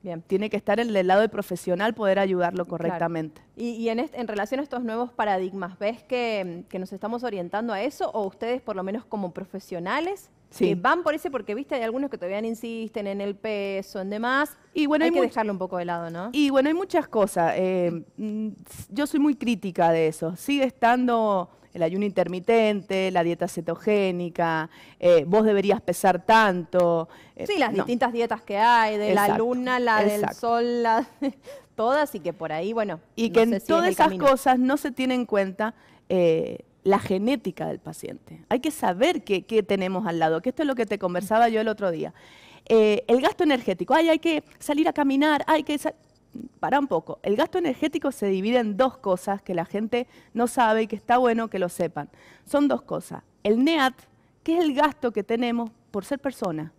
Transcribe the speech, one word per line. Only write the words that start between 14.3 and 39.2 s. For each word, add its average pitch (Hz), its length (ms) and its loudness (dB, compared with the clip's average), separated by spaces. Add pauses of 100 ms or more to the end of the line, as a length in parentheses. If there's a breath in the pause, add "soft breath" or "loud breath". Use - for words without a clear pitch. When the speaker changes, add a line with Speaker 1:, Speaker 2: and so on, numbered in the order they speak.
Speaker 2:
Y 302 120 0
bueno, 302 200 2
Speaker 1:
Hay 339 60 4
Speaker 2:
hay - 20 0
Speaker 1:
que 339 80 4
Speaker 2:
much- 240 80 2
Speaker 1:
dejarlo 214 240 -2
un 185 60 -6
poco 185 180 -6
de 175 80 -4
lado, 170 240 -6
¿no? 170 240 -8
Speaker 2:
Y 285 160 2
bueno, 269 180 4
hay 320 80 2
muchas 359 320 -2
cosas. 185 480 2
Eh, 180 480 0 (140)
mm, 214 320 -6 (400)
yo 277 180 -2
soy 302 140 0
muy 294 140 4
crítica 190 560 0
de 160 180 4
eso. 160 260 -6
Sigue 277 300 0
estando 233 840 0 (240 soft breath)
el 175 100 -2
ayuno 180 200 -2
intermitente, 190 1080 0
la 180 120 2
dieta 170 240 -2
cetogénica, 175 1200 -2 (300 loud breath)
eh, 175 280 6
vos 208 180 6
deberías 202 360 4
pesar 180 440 2
tanto. 180 840 4 (280 loud breath)
Eh, - 120 -8
Speaker 1:
Sí, 415 100 -2
las 240 140 0
Speaker 2:
no. 196 60 -2
Speaker 1:
distintas 240 340 0
dietas 233 300 -2
que 202 160 -6
hay, 220 400 4
de 208 160 0
la 202 100 4
Speaker 2:
Exacto, 208 220 2
Speaker 1:
luna, 254 340 -2
la 226 240 2
del 208 180 0
Speaker 2:
exacto. - 180 -4
Speaker 1:
sol, 233 440 0
la, 226 240 0 (140)
<laughs> - 540 -10
todas, 277 400 0
y 202 40 -8
que 165 140 -6
por 160 180 -8
ahí, 175 220 -4
bueno, 202 260 -4 (160)
Speaker 2:
Y 226 140 0
Speaker 1:
no 175 40 -6
Speaker 2:
que 226 140 8
Speaker 1:
sé 233 80 0
Speaker 2:
en 196 60 -4
Speaker 1:
si - 60 -14
Speaker 2:
todas 330 160 4
Speaker 1:
es 349 40 2
el 381 60 2
Speaker 2:
esas - 140 4
Speaker 1:
camino. - 180 0
Speaker 2:
cosas 262 340 4
no 262 180 2
se 285 140 -4
tiene 254 240 -2
en 247 100 0
cuenta, 196 480 -2 (360 soft breath)
eh, 165 500 2 (240)
la 196 160 4
genética 202 680 -2
del 156 120 -6
paciente. - 720 -16
Hay 233 100 0
que 302 120 -2
saber 233 520 0